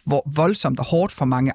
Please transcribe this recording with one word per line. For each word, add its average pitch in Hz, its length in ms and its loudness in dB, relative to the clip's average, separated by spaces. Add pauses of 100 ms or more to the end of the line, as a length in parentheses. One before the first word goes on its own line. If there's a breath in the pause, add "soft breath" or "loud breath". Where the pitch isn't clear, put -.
(140)
vo-, 139 220 -2
voldsomt 156 440 0
og 123 60 -4
hårdt 175 260 0
for - 140 -4
mange 127 280 2